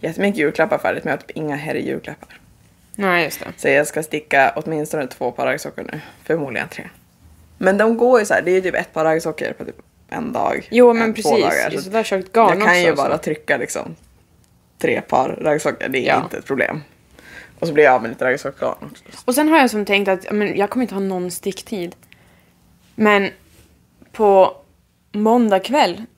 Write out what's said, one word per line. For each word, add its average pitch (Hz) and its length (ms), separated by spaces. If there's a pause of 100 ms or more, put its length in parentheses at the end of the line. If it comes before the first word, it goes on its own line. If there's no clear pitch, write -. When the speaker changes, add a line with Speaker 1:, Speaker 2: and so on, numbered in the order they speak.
Speaker 1:
jättemycket 185 380
julklappar 156 400
färdigt, - 260
men - 60
jag - 80
har - 80
typ - 100
inga 151 200
herrjulklappar. 139 800 (560)
Speaker 2:
Nej, 180 300
just - 160
det. - 60 (100)
Speaker 1:
Så - 120
jag 143 180
ska 151 160
sticka 143 540
åtminstone 151 500
två 127 260
par 127 140
raggsockor 131 360 (100)
nu. - 80 (240)
Förmodligen 143 440
tre. - 200 (720)
Men 190 200
de 226 180
går 240 240
ju 208 60
så 160 80
här, 95 80
det 170 80
är 180 40
ju 185 60
typ 185 140
ett - 180
par 160 120
raggsockor 160 540
på - 60
typ - 120 (320)
en - 240
dag. - 380
Speaker 2:
Jo, 240 220
men 226 100
Speaker 1:
en, 220 120
två 220 160
Speaker 2:
precis. 214 140
Speaker 1:
dagar, - 260
så - 120
Speaker 2:
Så 185 80
där 220 120
tjockt 190 300
garn 214 260
Speaker 1:
jag 214 100
kan 180 140
ju 170 100
Speaker 2:
också, 139 120
Speaker 1:
bara 139 120
Speaker 2:
så. 156 60
Speaker 1:
trycka 151 340
liksom - 380 (840)
tre - 220
par - 280
raggsockor, - 600
det 135 100
är 123 100
Speaker 2:
Ja. 139 160
Speaker 1:
inte - 140
ett - 80
problem. 139 360 (760)
Och - 80
så 165 60
blir 147 120
jag 131 100
av 120 80
med 113 80
lite 131 140
raggsockgarn 127 500 (160)
också. - 140 (200)
Speaker 2:
Och 254 100
sen 302 140
har 320 100
jag 254 120
som 214 140
tänkt 202 240
att, 185 240
men 208 240
jag 202 140
kommer 254 140
inte 196 100
ha 196 80
någon 185 280
sticktid. 180 640 (1000)
Men 208 360 (840)
på 196 440 (560)
måndag 220 480
kväll 226 420 (160)